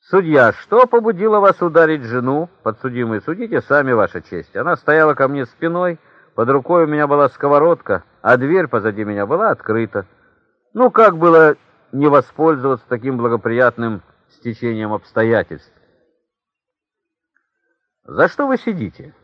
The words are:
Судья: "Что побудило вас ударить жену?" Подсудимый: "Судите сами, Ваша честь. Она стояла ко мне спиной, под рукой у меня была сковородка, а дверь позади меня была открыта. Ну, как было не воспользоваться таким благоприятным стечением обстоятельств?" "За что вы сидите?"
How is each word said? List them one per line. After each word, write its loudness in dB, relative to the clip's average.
Судья: 2
"Что 2
побудило 0
вас 2
ударить 2
жену?" -4
Подсудимый: -6
"Судите -6
сами, 0
Ваша -2
честь. -12
Она -4
стояла 2
ко 0
мне -6
спиной, -6
под -2
рукой 2
у -2
меня -2
была 2
сковородка, 0
а 2
дверь 0
позади -4
меня -6
была -2
открыта. -6
Ну, 2
как 4
было 6
не 0
воспользоваться 0
таким -6
благоприятным -2
стечением -8
обстоятельств?" -4
"За 0
что -6
вы -2
сидите?" -10